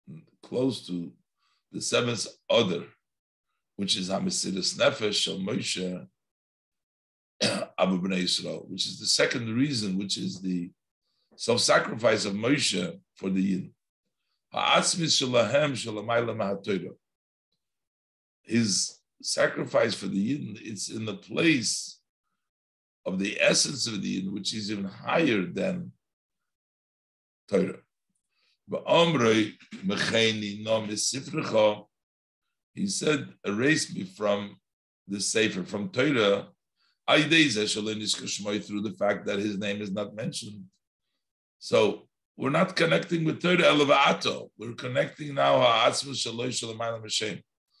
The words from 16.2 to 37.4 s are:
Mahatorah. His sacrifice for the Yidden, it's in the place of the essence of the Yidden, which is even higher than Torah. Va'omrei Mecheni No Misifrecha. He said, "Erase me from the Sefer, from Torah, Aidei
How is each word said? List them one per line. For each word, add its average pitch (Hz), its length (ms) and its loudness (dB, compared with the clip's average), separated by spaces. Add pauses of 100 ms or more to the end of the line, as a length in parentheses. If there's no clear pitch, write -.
Mahatorah. 98 600 -4 (1500)
His 110 560 0 (220)
sacrifice 131 720 0
for 98 140 -6
the 98 100 -2
Yidden, 117 440 -4
it's 107 280 -10
in 110 160 -8
the 104 100 -6
place - 840 -2 (1040)
of 92 140 -4
the 98 220 -2
essence 139 460 2
of 104 140 -4
the 98 200 -4
Yidden, 95 100 -6
which 101 220 -6
is 107 180 -6
even 101 140 -4
higher 120 600 0
than 92 460 -4 (1600)
Torah. 92 300 2 (920)
Va'omrei 123 840 4 (320)
Mecheni 107 760 0
No 110 180 0
Misifrecha. 107 1040 0 (880)
He 98 140 -4
said, 139 440 -2 (140)
"Erase 123 480 0
me 101 100 -6
from 101 560 -4 (480)
the 101 140 -6
Sefer, 95 420 0
from 101 260 -6
Torah, 117 600 2 (580)
Aidei 151 380 6